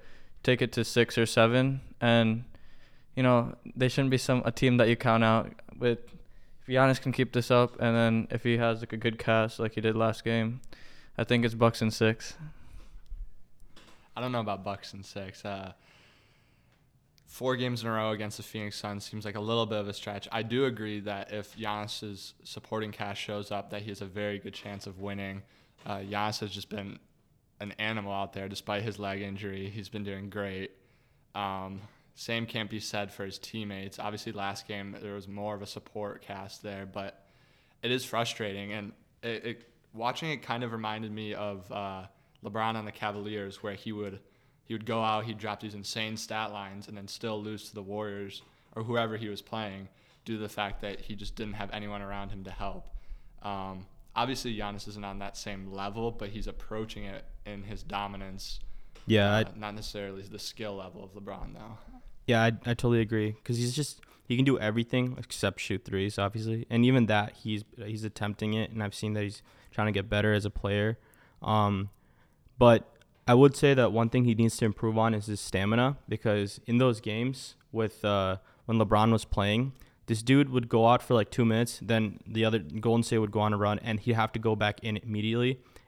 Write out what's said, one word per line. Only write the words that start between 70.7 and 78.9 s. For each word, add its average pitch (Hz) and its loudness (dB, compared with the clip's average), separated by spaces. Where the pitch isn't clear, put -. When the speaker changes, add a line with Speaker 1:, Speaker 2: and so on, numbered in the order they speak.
Speaker 3:
Um, 101 2
but 120 8
I 123 8
would 139 10
say 143 6
that 120 6
one 113 4
thing 123 4
he 120 6
needs 113 4
to 120 2
improve 110 2
on 113 4
is 107 -2
his 107 -4
stamina, 117 2
because 104 0
in 117 2
those 123 4
games 120 -4
with, 110 -2
uh, 95 4
when 113 4
LeBron 110 6